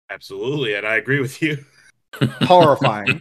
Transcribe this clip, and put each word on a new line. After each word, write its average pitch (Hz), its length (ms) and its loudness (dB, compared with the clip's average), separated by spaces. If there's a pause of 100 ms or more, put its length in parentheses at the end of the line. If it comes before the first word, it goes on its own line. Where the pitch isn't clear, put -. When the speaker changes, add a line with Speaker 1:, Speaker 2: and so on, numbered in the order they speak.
(100)
Speaker 1:
Absolutely, 107 640 -6
and 101 120 -4
I 110 100 0
agree 127 240 0
with 127 220 -8
you. 151 160 -2 (540)
<laughs> - 300 -4
Speaker 2:
Horrifying. 131 800 4